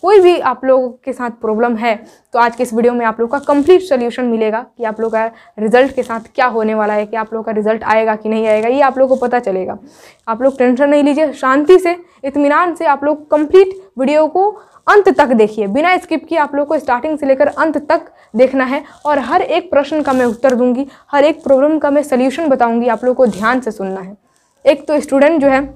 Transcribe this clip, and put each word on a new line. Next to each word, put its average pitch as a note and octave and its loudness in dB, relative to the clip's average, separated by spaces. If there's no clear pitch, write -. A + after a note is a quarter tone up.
कोई G4 6
भी F4 4
आप B3+ -4
लोगों C4 2
के A3+ -8
साथ A#3+ -8
प्रॉब्लम A3+ -2
है, A3+ -2
तो C4 0
आज A#3+ 0
के B3+ -4
इस B3 -6
वीडियो A#3+ 2
में A#3+ -4
आप A3 -4
लोगों A#3 -4
का C#4+ -6
कंप्लीट D4 4
सॉल्यूशन B3+ -4
मिलेगा A3+ -2
कि - -12
आप G#3+ -6
लोगों A3+ -4
का A3 -2
रिजल्ट B3 2
के B3 -6
साथ A3+ -10
क्या B3+ 0
होने A3 -2
वाला G#3+ -2
है, G#3 -2
कि G#3+ -10
आप A3 -6
लोगों A3 -8
का A3+ -6
रिजल्ट G#3+ -4
आएगा A3 0
कि G#3+ -8
नहीं A3 -2
आएगा, G#3+ 0
ये C4+ 0
आप C4 0
लोगों C4 2
को B3+ -4
पता B3 -2
चलेगा। F#3 -6
आप A3+ -4
लोग C4+ 0
टेंशन B3+ 2
नहीं D4 4
लीजिए, C#4+ 0
शांति D4 4
से, F4 0
इत्मीनान C#4+ 0
से E4 -4
आप C#4 0
लोग D4+ -2
कंप्लीट F#4 2
वीडियो D4 2
को G4 0
अंत G4 6
तक C#4 2
देखिए, G#3+ 2
बिना D4+ 0
स्किप D#4+ -6
किए E4 -4
आप C#4+ -2
लोग C#4+ -2
को D#4 -2
स्टार्टिंग C4+ -2
से C#4+ -4
लेकर C4+ 2
अंत D4+ -2
तक D#4+ -2
देखना C4 2
है C#4 -4
और D4 0
हर D4 -2
एक F4 -4
प्रश्न C#4+ 0
का C4+ -2
मैं B3+ 0
उत्तर A#3+ 0
दूंगी, B3 -2
हर C#4+ 2
एक D#4 0
प्रॉब्लम C#4 2
का D4 -2
मैं C#4+ 0
सॉल्यूशन C4+ -2
बताऊंगी, A#3+ 0
आप A3+ -4
लोग B3+ 0
को B3+ 2
ध्यान A3 -2
से A#3+ -8
सुनना F#3+ -10
है। F#3+ -18
एक D4 0
तो D4+ 0
स्टूडेंट C#4 2
जो C#4 2
है C4+ 2